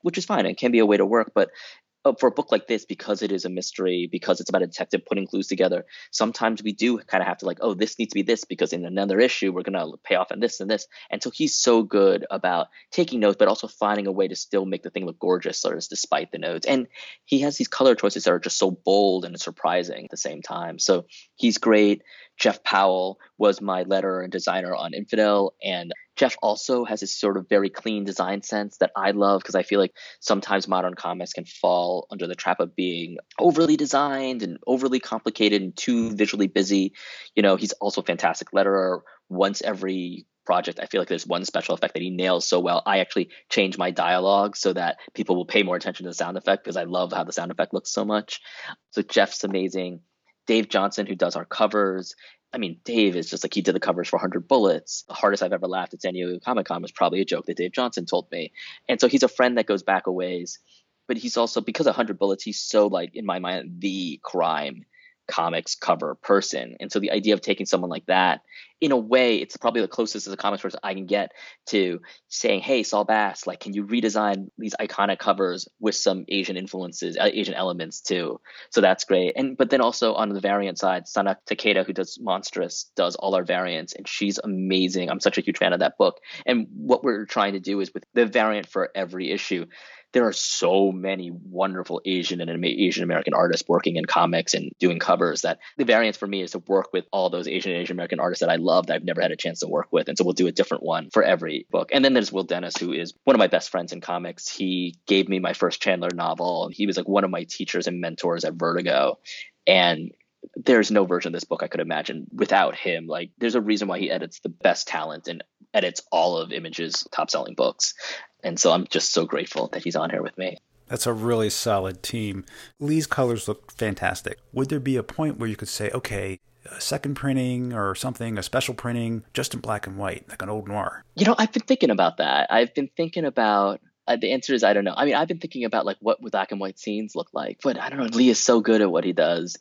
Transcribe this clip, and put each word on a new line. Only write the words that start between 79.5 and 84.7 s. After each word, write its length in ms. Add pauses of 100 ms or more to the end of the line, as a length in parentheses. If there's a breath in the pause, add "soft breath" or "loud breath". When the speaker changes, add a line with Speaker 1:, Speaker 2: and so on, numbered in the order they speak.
Speaker 1:
but 140
then 100
also 360
on 140
the 120
variant 380
side, 280
Sana 380
Takeda, 400
who 80
does 260
Monstrous, 760
does 200
all 200
our 80
variants, 500
and 140
she's 360
amazing. 640